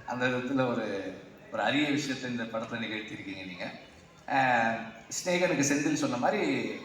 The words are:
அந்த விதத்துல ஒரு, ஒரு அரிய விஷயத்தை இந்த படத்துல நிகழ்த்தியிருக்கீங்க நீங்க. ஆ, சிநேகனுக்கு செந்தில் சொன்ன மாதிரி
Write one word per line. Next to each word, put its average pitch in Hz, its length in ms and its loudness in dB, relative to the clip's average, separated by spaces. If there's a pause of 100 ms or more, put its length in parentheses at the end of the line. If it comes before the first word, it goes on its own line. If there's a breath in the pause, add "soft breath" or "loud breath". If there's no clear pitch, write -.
அந்த 123 200 -2
விதத்துல 127 420 2
ஒரு, 101 500 -2 (340)
ஒரு 107 120 0
அரிய 139 260 4
விஷயத்தை 127 400 0
இந்த 120 140 -2
படத்துல 113 380 -4
நிகழ்த்தியிருக்கீங்க 101 640 -6
நீங்க. 92 260 -8 (580)
ஆ, 127 320 4 (460)
சிநேகனுக்கு 180 560 2
செந்தில் - 300 2
சொன்ன 123 240 0
மாதிரி 160 540 2 (140)